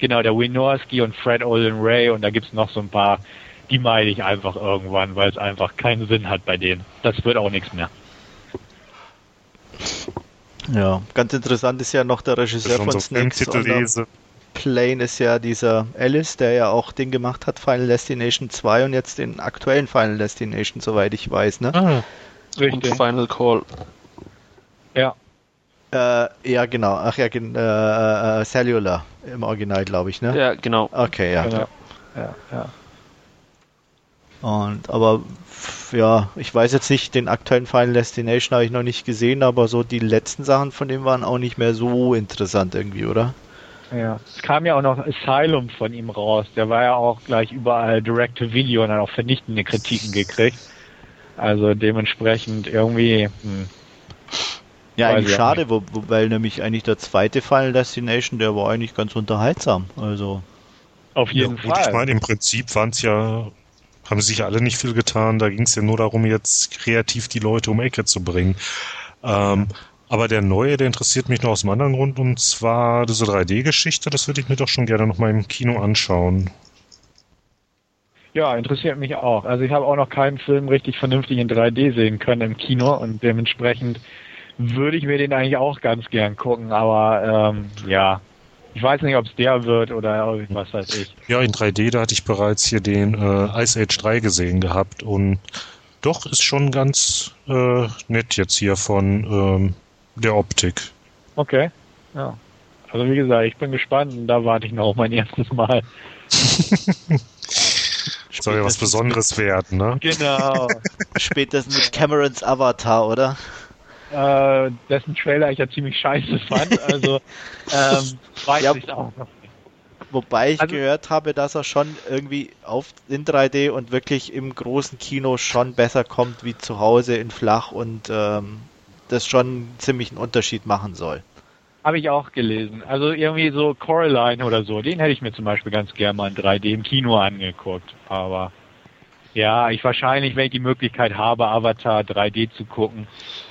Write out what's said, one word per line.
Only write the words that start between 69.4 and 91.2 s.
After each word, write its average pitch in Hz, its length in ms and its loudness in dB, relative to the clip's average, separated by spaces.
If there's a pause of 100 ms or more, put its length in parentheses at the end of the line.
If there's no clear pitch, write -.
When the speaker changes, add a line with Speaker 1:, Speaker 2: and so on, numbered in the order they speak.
Speaker 3:
aber 113 220 0
der 110 120 2
neue, 104 360 2
der 131 100 2
interessiert 127 400 -2
mich 120 140 0
noch 123 80 2
aus 107 160 0
einem 98 60 0
anderen 135 220 2
Grund, 135 260 0
und 127 200 0
zwar 117 640 2
diese 113 200 0
drei 101 180 2
D-Geschichte. 131 640 0
Das 139 180 -2
würde 143 120 -2
ich 127 80 -4
mir 135 80 0
doch 131 140 0
schon 123 160 0
gerne 110 220 2
noch 104 100 0
mal 110 120 2
im 107 180 0
Kino 120 340 -2
anschauen. 92 680 2 (1800)
Speaker 1:
Ja, 147 220 2
interessiert 135 420 -2
mich 139 180 -6
auch. 123 280 2
Also 123 220 0
ich 127 60 -2
habe 143 140 2
auch 143 120 4
noch 139 120 2
keinen 139 280 0
Film 139 320 0
richtig 135 280 0
vernünftig 131 400 0
in 120 120 0
drei 113 200 4
D 131 220 4
sehen 110 280 2
können 120 220 0
im 110 160 -2
Kino 127 380 2
und 113 280 -4
dementsprechend 120 760 0 (580)
würde 131 400 0
ich 165 60 -4
mir 143 140 2
den 139 160 0
eigentlich 135 240 2
auch 135 240 0
ganz 117 280 0
gern 104 280 0
gucken, 117 340 -2
aber, 107 840 4
ähm, 101 180 -6 (180)
ja. 95 320 4 (520)
Ich 107 100 -12
weiß 139 180 2
nicht, 139 160 2
ob's 113 200 0
der 123 280 2
wird 117 260 2
oder 110 460 -2 (120)
was 98 240 -6
weiß 101 220 -6
ich. 101 180 -8 (140)